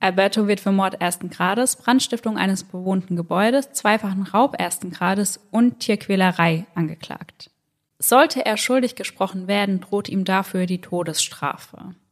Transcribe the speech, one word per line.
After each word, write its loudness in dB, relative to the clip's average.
Alberto 2
wird 0
für 0
Mord 2
ersten -2
Grades, 0
Brandstiftung 0
eines 0
bewohnten -4
Gebäudes, 0
zweifachen 0
Raub 2
ersten -4
Grades -2
und 2
Tierquälerei 2
angeklagt. -8
Sollte 4
er 0
schuldig 0
gesprochen -6
werden, 0
droht -4
ihm -2
dafür 0
die -2
Todesstrafe. -6